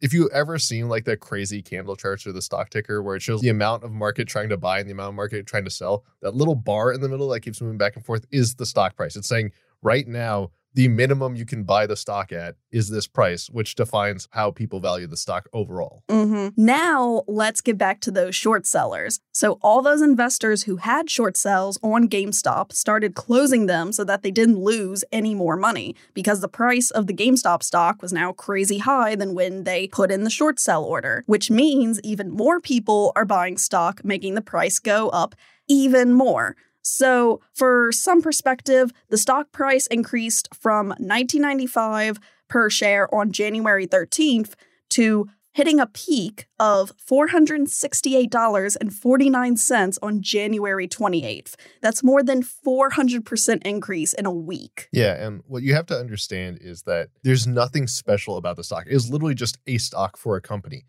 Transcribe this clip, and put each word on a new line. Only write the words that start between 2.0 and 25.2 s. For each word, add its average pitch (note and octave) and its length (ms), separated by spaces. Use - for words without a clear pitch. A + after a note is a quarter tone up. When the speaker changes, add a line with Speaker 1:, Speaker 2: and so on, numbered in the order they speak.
Speaker 1:
or G2 60
the F#2 80
stock - 280
ticker G#2 320
where G2 140
it F#2+ 60
shows A2+ 180
the B2 80
amount A2 380
of A#2 80
market G#2+ 340
trying G#2+ 220
to G2+ 80
buy F#2 220
and G2+ 100
the G2 40
amount G2 160
of G2+ 60
market G2+ 320
trying G#2 160
to F#2+ 80
sell, G2 320
that G2+ 140
little D3+ 200
bar A2 360
in B2+ 80
the C#3 80
middle C3+ 220
that A#2+ 100
keeps A2+ 220
moving A2 160
back G2+ 180
and A2 100
forth A2+ 260
is B2 240
the A#2+ 100
stock G2 320
price. D#2+ 180
It's G2+ 140
saying A2 240
right A#2+ 240
now, A2+ 460
the B2+ 140
minimum B2+ 480
you A#2 100
can A2+ 180
buy G2 220
the G#2 100
stock G2+ 360
at E2+ 240
is A2 180
this G#2+ 180
price, F2+ 420
which A2+ 260
defines G#2 560
how G#2+ 200
people G2 280
value F2+ 280
the E2 100
stock F#2 360
overall. F#2 560
Speaker 2:
Mm-hmm. G#3+ 480
Now, B3 720
let's G#3+ 340
get A3+ 160
back G3 240
to - 100
those F#3 240
short A3 300
sellers. A#2 540
So - 300
all A3 200
those D4 200
investors A#3+ 600
who F#3+ 140
had C4+ 320
short G3+ 280
sells G3 460
on A#3 260
GameStop G3+ 640
started G#3+ 420
closing B3 520
them F3 240
so G#3+ 120
that G3 200
they G3+ 80
didn't A3+ 280
lose G3 520
any A3 240